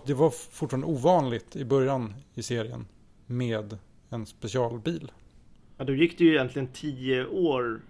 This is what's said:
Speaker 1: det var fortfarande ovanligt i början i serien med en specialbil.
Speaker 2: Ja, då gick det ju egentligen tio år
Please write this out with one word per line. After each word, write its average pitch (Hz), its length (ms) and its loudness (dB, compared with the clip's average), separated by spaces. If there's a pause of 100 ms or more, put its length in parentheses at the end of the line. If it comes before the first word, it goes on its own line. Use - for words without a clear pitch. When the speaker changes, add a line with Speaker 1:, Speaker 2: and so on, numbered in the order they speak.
Speaker 1:
det 143 80 -2
var 147 160 4
fortfarande - 580 -4
ovanligt 139 680 2
i 139 100 -6
början 131 480 2 (200)
i 117 100 -8
serien 120 440 -6 (380)
med 110 520 -4 (320)
en 113 160 -8
specialbil. 120 840 -4 (640)
Speaker 2:
Ja, 135 60 -8
då 135 100 0
gick 165 240 2
det 170 60 4
ju 165 100 10
egentligen 135 400 0
tio 131 520 -2
år 127 640 0